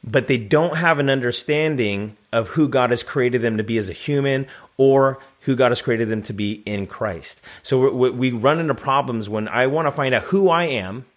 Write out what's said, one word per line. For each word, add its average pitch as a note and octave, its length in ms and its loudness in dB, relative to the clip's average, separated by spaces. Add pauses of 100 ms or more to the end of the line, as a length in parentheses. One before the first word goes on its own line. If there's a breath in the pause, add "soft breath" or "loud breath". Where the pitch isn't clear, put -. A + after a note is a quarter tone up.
but A#2 260 -2
they B2+ 100 2
don't D3+ 400 0
have E3 200 2
an C#3 120 0
understanding B2 1040 -2 (160)
of A2+ 180 -2
who D3+ 180 2
God B2 200 2
has A#2+ 140 0
created B2 400 0
them A2+ 160 0
to G#2+ 60 -2
be A2+ 120 -2
as G2 140 -2
a - 20 -12
human C#3 540 -2 (320 loud breath)
or C3+ 400 6 (220 loud breath)
who C3 160 0
God B2 160 4
has A2+ 100 -2
created A#2 260 0
them A2 140 -2
to - 100 -10
be G#2 320 -4
in G2+ 220 -6
Christ. - 540 -8 (220 loud breath)
So C3 280 4
we, B2+ 200 2
we, - 0 -
we B2 280 -2
run D3 220 2
into D3+ 140 -2
problems B2+ 540 -2
when G#2+ 200 -4
I B2 180 2
want D3+ 200 0
to C#3+ 40 0
find C3+ 240 0
out G#2+ 100 0
who F#3+ 240 2
I E3+ 160 2
am A#2+ 400 -6 (120)